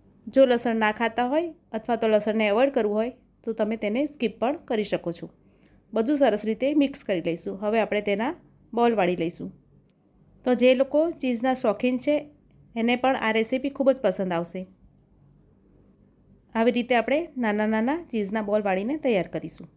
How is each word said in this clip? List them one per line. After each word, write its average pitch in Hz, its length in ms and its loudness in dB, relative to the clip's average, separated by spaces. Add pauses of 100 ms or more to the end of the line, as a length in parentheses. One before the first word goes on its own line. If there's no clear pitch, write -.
(280)
જો 262 180 6
લસણ 240 300 2
ના 214 160 2
ખાતા 233 360 -2
હોય 320 260 -2 (180)
અથવા 226 240 -4
તો 220 120 0
લસણને 214 400 2
એવોઇડ 240 220 4
કરવું 214 260 0
હોય 233 160 0 (320)
તો 226 100 -6
તમે 220 240 -2
તેને 220 280 -2
સ્કીપ 240 340 -4
પણ 262 160 0
કરી 220 280 -4
શકો 175 280 -4
છો. 165 180 -12 (640)
બધું 247 240 0
સરસ 214 280 2
રીતે 220 280 0
મિક્સ 277 300 0
કરી 180 180 -2
લઈશું. 175 380 -6
હવે 214 200 0
આપણે 208 220 0
તેના 208 340 -2 (380)
બોલ 233 220 2
વાળી 185 200 2
લઈશું. 175 360 -6 (920)
તો 247 100 2
જે 247 220 6
લોકો 294 360 2
ચીઝના 254 420 -2
શોખીન 247 440 0
છે 294 320 0 (460)
એને 233 200 0
પણ 262 200 0
આ 220 160 -2
રેસીપી 254 380 -2
ખૂબ 269 220 0
જ 269 100 4
પસંદ 185 320 -2
આવશે. 175 340 -6 (1900)
આવી 226 160 2
રીતે 240 240 0
આપણે 262 320 0 (100)
નાના 214 300 0
નાના 240 360 0
ચીઝના 214 380 -4
બોલ 208 200 0
વાળીને 202 360 -2
તૈયાર 214 300 0
કરીશું. - 500 -10